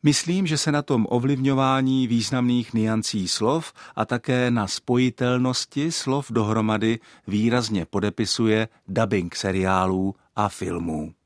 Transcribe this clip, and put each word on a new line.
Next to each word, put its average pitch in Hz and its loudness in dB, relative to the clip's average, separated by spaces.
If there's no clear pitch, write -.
Myslím, 170 2
že 151 0
se 151 0
na 147 2
tom 120 2
ovlivňování 131 2
významných 123 0
niancí 110 0
slov 139 0
a - -2
také 123 0
na 113 0
spojitelnosti 127 0
slov 139 -4
dohromady 110 0
výrazně 107 0
podepisuje 110 0
dabing 98 -2
seriálů 95 0
a 104 0
filmů. 85 -6